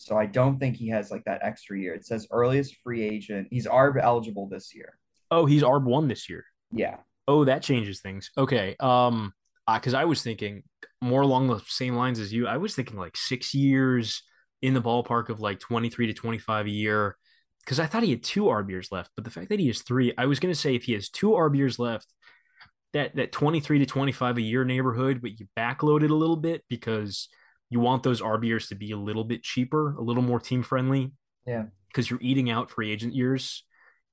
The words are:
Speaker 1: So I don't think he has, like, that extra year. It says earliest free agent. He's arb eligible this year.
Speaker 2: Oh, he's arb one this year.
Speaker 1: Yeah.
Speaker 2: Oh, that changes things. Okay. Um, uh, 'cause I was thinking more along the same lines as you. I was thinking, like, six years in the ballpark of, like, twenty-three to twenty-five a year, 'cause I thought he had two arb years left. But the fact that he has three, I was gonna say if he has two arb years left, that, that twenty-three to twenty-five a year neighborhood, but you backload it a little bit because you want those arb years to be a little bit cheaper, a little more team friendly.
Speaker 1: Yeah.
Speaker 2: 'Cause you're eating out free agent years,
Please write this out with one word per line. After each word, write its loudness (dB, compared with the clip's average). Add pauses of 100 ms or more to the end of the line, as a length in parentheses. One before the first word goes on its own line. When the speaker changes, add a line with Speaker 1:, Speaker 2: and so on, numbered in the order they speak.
Speaker 1:
So -4
I 2
don't 2
think -2
he -6
has, -2
like, -10
that -4
extra -8
year. -4
It -12
says -6
earliest 2
free -4
agent. -6
He's -4
arb 4
eligible 0
this -12
year. -20 (320)
Speaker 2:
Oh, 4
he's 6
arb 4
one 4
this -4
year. -12 (260)
Speaker 1:
Yeah. -4 (280)
Speaker 2:
Oh, 6
that 2
changes 0
things. -12
Okay. 0
Um, 2 (320)
uh, 2
'cause 0
I 2
was 2
thinking -6 (380)
more 2
along 4
the 0
same -2
lines 0
as -6
you. 0
I -2
was -4
thinking, -6
like, -10
six -6
years 2 (400)
in 2
the 2
ballpark 0
of, -6
like, -4
twenty-three -2
to -4
twenty-five -4
a -4
year, 0 (500)
'cause -2
I 0
thought 0
he 4
had 0
two 0
arb 2
years -8
left. -8
But -10
the -12
fact -14
that 0
he 2
has 0
three, 0
I 0
was 2
gonna 0
say 0
if -6
he -2
has -4
two 0
arb 4
years 2
left, -4 (840)
that, -2
that -2
twenty-three 2
to 4
twenty-five -2
a -2
year 0
neighborhood, 0
but -10
you -18
backload 2
it 4
a 4
little 2
bit -4
because -6 (420)
you 0
want 4
those 0
arb 0
years -2
to -10
be -10
a -6
little -4
bit -6
cheaper, -2
a -12
little 0
more 0
team -2
friendly. 0 (340)
Speaker 1:
Yeah. -6 (260)
Speaker 2:
'Cause -2
you're -4
eating 2
out -2
free -6
agent -6
years, -2 (460)